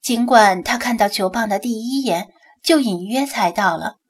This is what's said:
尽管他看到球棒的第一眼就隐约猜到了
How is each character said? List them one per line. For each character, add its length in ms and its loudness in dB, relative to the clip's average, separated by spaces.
尽 240 -2
管 380 4
他 160 -4
看 180 -4
到 100 2
球 220 -2
棒 180 -4
的 120 -2
第 260 -6
一 160 -2
眼 280 -2
就 160 4
隐 260 -2
约 200 -2
猜 260 -2
到 260 0
了 200 -8